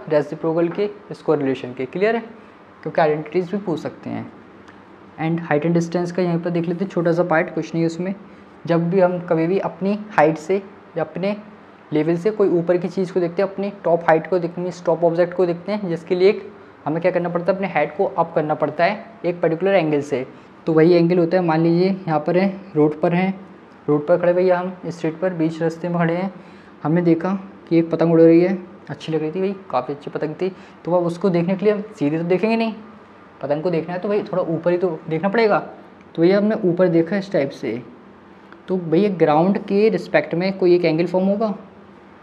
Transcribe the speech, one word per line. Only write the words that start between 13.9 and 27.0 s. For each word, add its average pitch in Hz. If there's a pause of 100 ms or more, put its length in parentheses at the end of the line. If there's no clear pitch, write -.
height 160
को 185
देखते 170
हैं, 180 (140)
top 165
object 175
को 185
देखते 170
हैं, 208
जिसके 165
लिए 185
एक 214 (340)
हमें 160
क्या 180
करना 175
पड़ता 175
है, 190
अपने 190
height 151
को 196
अप -
करना 151
पड़ता 151
है 208 (200)
एक 175
particular 175
angle 156
से। 131 (400)
तो 165
वही 160
angle 170
होता 170
है, 185
मान 160
लीजिए 170
यहाँ 165
पर 175
हैं, 190
road 151
पर 175
हैं, 190 (560)
road 147
पर 175
खड़े 175
भैया 180
हम 185
street 160
पर 185
बीच 165
रास्ते 165
में 170
खड़े 170
हैं, 190 (500)
हमने 165